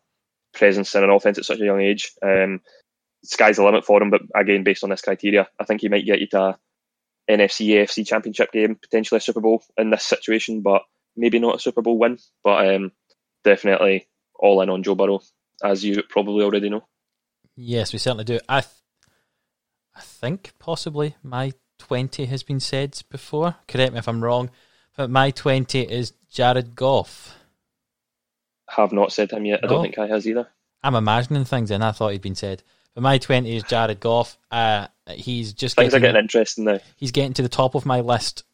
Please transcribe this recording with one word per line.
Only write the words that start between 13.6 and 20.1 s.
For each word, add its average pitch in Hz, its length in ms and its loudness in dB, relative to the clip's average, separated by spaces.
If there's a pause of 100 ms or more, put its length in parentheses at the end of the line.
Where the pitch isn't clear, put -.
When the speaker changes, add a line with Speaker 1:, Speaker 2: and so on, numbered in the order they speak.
Speaker 1:
all 98 260 4
in 95 80 2
on 92 140 -2
Joe 98 120 0
Burrow, 98 280 0 (420)
as 98 180 0
you 101 280 -2
probably 104 340 0
already 104 240 0
know. 104 180 -8 (720)
Speaker 2:
Yes, 120 360 -4
we 110 60 -8
certainly 113 260 -4
do. 117 140 -4 (100)
I 135 140 2
th-, - 100 -10 (1200)
I - 60 -20
think - 580 -10